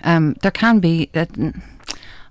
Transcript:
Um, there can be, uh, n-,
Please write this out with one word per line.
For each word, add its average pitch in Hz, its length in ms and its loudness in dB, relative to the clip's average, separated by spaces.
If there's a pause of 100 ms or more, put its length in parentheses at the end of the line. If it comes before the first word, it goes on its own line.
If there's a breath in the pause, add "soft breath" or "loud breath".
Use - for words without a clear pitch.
Um, 160 380 2
there 196 80 2
can 226 280 2
be, 165 360 0
uh, 165 100 0 (140)
n-, - 240 -4 (680 loud breath)